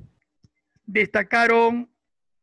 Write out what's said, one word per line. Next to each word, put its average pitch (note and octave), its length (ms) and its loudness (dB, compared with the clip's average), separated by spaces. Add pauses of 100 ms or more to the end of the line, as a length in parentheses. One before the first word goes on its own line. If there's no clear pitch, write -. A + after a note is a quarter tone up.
(880)
destacaron, A#3 1040 0 (520)